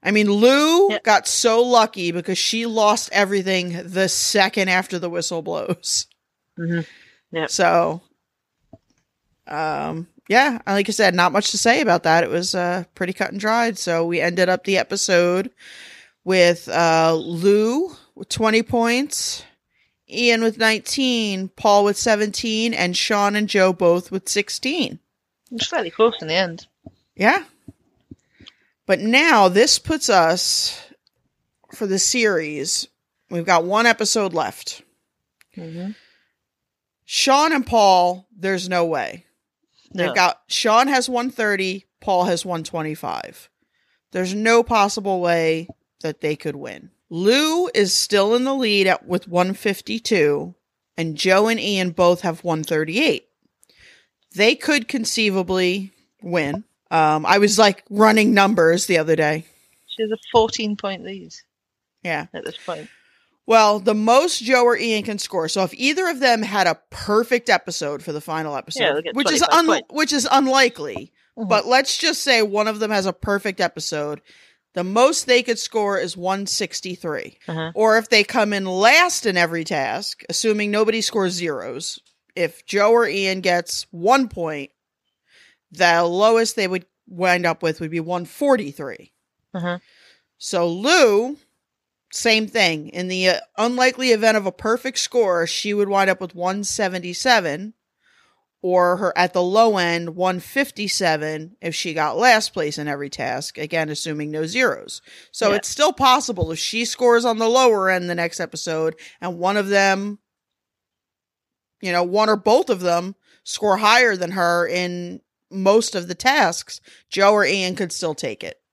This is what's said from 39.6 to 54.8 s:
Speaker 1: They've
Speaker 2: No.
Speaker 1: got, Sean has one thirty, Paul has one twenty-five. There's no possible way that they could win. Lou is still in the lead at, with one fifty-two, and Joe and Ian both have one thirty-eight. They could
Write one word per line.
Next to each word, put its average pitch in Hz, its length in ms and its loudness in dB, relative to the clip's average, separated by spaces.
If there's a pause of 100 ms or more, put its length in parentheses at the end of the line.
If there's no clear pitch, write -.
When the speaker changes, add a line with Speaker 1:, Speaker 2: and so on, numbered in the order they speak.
Speaker 1:
They've 180 140 -2
Speaker 2:
No. 135 60 -6
Speaker 1:
got, 180 340 2
Sean 233 400 2
has 262 200 0
one 247 220 -4
thirty, 196 560 -4 (140)
Paul 180 240 0
has 175 220 -2
one 170 180 -6
twenty-five. 151 840 -10 (640)
There's 185 220 -4
no 226 280 2
possible 202 580 0
way 165 480 0 (320)
that 156 200 -8
they 151 160 -2
could 147 200 -8
win. 139 340 -16 (200)
Lou 294 640 0
is 202 180 2
still 208 420 2
in 247 100 2
the 269 100 0
lead 208 320 2
at, 185 200 0
with 175 220 -4
one 180 240 0
fifty-two, 180 1000 -2 (420)
and 165 200 -4
Joe 190 320 2
and 226 120 0
Ian 190 300 -2
both 175 320 2
have 165 200 -6
one 160 220 -4
thirty-eight. 160 640 -2 (1040)
They 214 200 4
could 285 340 -2